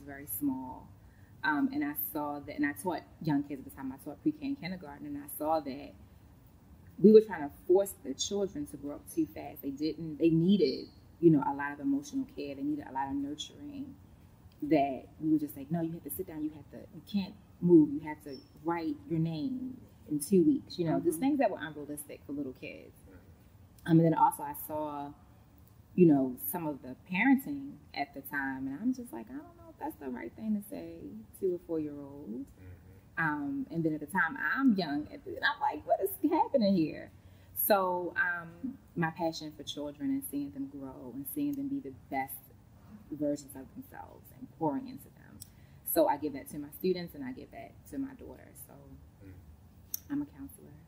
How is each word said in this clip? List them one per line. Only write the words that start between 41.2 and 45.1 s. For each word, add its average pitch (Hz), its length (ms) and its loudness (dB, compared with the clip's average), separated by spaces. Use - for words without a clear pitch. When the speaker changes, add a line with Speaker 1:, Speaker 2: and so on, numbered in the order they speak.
Speaker 1:
seeing 147 180 0
them 139 140 -4
be 139 140 -2
the 135 120 -10
best 135 240 -4
versions 269 440 -2
of 262 100 -14
themselves - 500 -16
and - 80 -14
pouring 143 300 0
into - 160 -14
them. - 340 -20